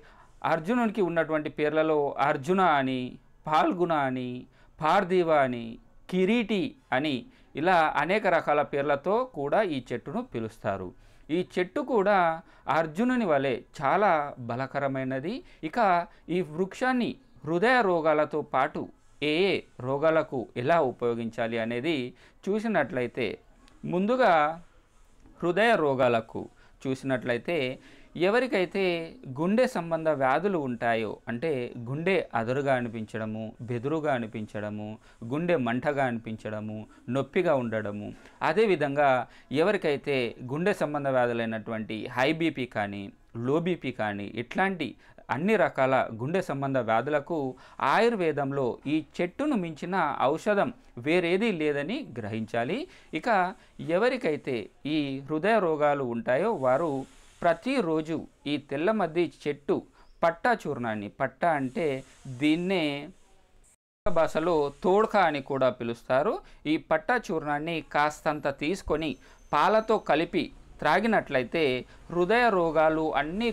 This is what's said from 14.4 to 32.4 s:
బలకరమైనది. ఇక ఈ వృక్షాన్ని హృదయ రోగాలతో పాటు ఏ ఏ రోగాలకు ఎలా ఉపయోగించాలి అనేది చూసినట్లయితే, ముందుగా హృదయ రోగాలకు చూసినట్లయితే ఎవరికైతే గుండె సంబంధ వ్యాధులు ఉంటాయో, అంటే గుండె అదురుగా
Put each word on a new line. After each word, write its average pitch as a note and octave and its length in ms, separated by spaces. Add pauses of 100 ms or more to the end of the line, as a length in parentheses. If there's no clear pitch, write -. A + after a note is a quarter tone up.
బలకరమైనది. C3+ 840 (360)
ఇక - 80 (500)
ఈ F3 120 (120)
వృక్షాన్ని G3 580 (360)
హృదయ A3 440
రోగాలతో D3+ 520 (120)
పాటు C#3 340 (340)
ఏ D3+ 120 (160)
ఏ C#3 100 (200)
రోగాలకు C#3 600 (160)
ఎలా C#3 220 (140)
ఉపయోగించాలి A#2 680
అనేది A#2+ 400 (480)
చూసినట్లయితే, C#3+ 840 (560)
ముందుగా G3+ 480 (1120)
హృదయ F#3+ 320 (100)
రోగాలకు B2 640 (380)
చూసినట్లయితే C3 720 (680)
ఎవరికైతే G3+ 560 (560)
గుండె G3+ 280
సంబంధ E3 420 (120)
వ్యాధులు D#3+ 380
ఉంటాయో, A#2 520 (180)
అంటే A#2+ 220 (380)
గుండె E3 260 (240)
అదురుగా C3 360